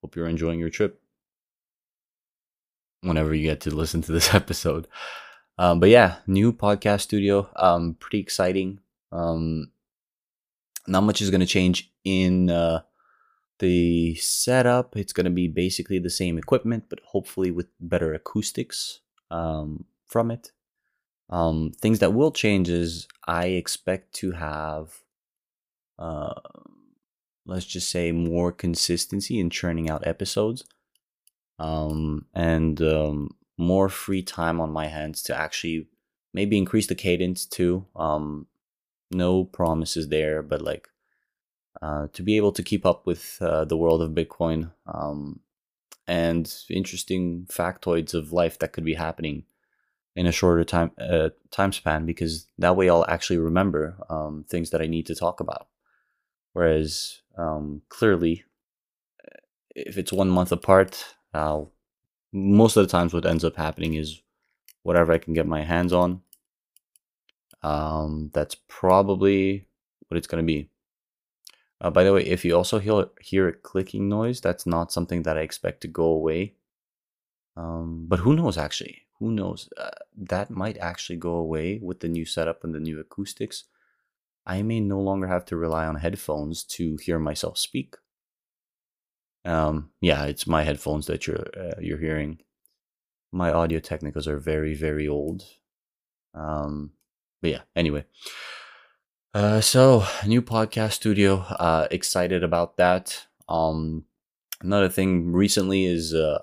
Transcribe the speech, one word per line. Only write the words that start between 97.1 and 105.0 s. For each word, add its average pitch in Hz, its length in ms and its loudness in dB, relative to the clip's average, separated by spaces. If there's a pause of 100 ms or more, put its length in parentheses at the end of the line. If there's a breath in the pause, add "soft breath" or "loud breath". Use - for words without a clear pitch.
but 82 100 -2
yeah, - 100 -6 (140)
anyway. 76 300 -2 (1300 loud breath)
Uh, 104 280 4
so, 127 420 8 (220 loud breath)
new 117 160 4
podcast 110 520 0
studio, 98 440 4
uh, 82 520 2
excited 90 540 0
about 85 340 0
that. 90 500 2 (200)
Um, 80 580 -2 (540)
another 95 300 2
thing 90 420 2